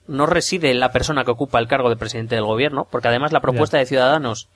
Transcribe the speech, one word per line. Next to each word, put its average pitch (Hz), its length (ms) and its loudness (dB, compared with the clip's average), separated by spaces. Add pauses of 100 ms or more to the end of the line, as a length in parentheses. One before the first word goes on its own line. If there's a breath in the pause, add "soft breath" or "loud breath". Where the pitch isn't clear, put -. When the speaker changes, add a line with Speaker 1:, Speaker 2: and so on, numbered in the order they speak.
Speaker 1:
no 147 200 0
reside 165 440 0
en 123 80 2
la 127 140 2
persona 131 320 -2
que 123 60 0
ocupa 127 280 -2
el 113 100 0
cargo 131 200 2
de 117 80 2
presidente 113 380 -6
del 110 100 0
gobierno, 131 460 -2
porque 120 180 -2
además 135 240 0
la 151 80 4
propuesta 147 380 0
Speaker 2:
Ya. - 20 4
Speaker 1:
de 131 60 2
Ciudadanos 131 680 0